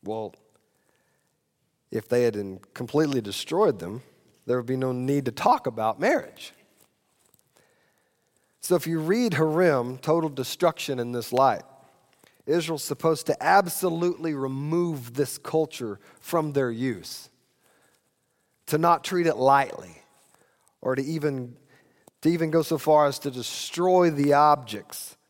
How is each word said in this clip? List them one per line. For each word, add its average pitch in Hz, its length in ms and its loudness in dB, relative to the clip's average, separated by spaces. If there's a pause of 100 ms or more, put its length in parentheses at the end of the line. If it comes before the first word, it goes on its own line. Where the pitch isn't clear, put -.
Well, 107 300 -8 (1600)
if - 160 -6
they 123 160 2
had 113 120 0
in-, 98 240 -8 (140)
completely 139 480 -2
destroyed 139 560 -2
them, 92 240 -10 (460)
there 123 100 0
would 123 80 -4
be 131 120 -4
no 131 160 -2
need 131 320 -2
to 120 60 -4
talk - 360 2
about 110 320 -2
marriage. - 540 -4 (2000)
So - 140 0
if 160 120 0
you 165 120 -2
read 196 340 0
Harim, 151 640 2
total 160 320 0
destruction 139 680 -2
in 120 140 -6
this 120 220 -6
light, 127 300 4 (840)
Israel's 156 360 -2
supposed 156 440 -2
to - 160 -2
absolutely 170 920 2
remove 139 800 -4
this 135 240 -2
culture 139 640 -4 (200)
from 156 340 -2
their 131 180 0
use, 117 580 -6 (1400)
to 151 140 0
not 170 240 4
treat 175 240 0
it 156 80 2
lightly, 131 640 2 (800)
or 127 140 -2
to 135 80 -4
even, 139 520 -4 (680)
to 156 80 4
even 165 200 0
go 160 120 4
so 156 160 -2
far 151 280 4
as 135 140 -2
to 143 120 -6
destroy 175 800 0
the 143 240 2
objects 139 840 2 (120)